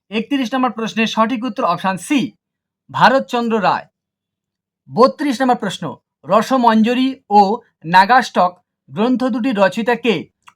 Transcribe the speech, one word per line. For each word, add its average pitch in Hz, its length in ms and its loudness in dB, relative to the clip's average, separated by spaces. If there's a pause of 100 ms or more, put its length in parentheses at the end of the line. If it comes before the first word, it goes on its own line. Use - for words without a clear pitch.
(100)
একত্রিশ 233 440 -4
নম্বর 254 160 0
প্রশ্নের 226 360 -4
সঠিক 226 380 -2
উত্তর 254 200 -6
অপশন 185 320 -2
সি 226 360 -2 (600)
ভারতচন্দ্র 226 720 0
রায়। 143 240 -2 (1080)
বত্রিশ 262 480 0
নম্বর 254 140 2
প্রশ্ন, 170 400 -8 (280)
রসমঞ্জরি 233 960 0 (100)
ও 208 300 4 (240)
নাগাষ্টক 190 800 2 (260)
গ্রন্থ 233 340 -2
দুটির 247 340 -2
রচয়িতা 226 360 0
কে? 226 360 -2 (260)